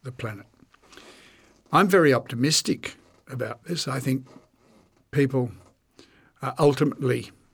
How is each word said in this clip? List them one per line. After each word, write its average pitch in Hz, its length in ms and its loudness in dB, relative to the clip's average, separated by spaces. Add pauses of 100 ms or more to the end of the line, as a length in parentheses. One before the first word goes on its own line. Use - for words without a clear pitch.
the 131 80 -14
planet. 107 340 -12 (1300)
I'm 185 160 4
very 165 240 6
optimistic 123 800 -2 (340)
about 120 360 -12
this. 165 240 -8
I 131 100 -4
think 131 260 -4 (880)
people 131 400 0 (880)
are 135 160 -8
ultimately 139 760 2 (220)